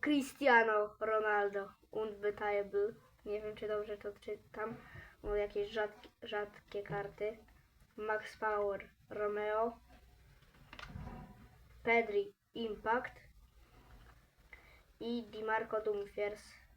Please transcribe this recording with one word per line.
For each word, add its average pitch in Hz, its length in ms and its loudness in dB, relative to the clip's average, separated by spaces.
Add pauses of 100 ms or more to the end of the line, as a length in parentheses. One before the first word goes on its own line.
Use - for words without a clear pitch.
Cristiano 233 1000 6
Ronaldo, 208 720 2 (180)
unbeatable, 208 1040 0 (300)
nie 208 180 -4
wiem, 214 140 -8
czy 214 120 -6
dobrze 208 300 -2
to 208 140 -8
czytam, 220 640 -8 (460)
bo 208 120 -2
jakieś 208 360 0
rzadkie, 214 380 -4 (140)
rzadkie 208 600 -6
karty, 202 560 -4 (580)
Max 214 400 -2
Power, 208 520 0 (220)
Romeo, 214 680 0 (2000)
Pedri, 214 520 2 (200)
Impact 226 680 -2 (1800)
i 233 220 -2
Di 214 220 -8
Marco 220 360 0
Dumfries. 208 720 -2 (240)